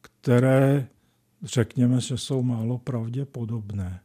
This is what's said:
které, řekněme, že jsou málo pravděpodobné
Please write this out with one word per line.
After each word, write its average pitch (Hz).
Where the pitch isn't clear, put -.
které, 131
řekněme, 123
že 123
jsou 131
málo 120
pravděpodobné 113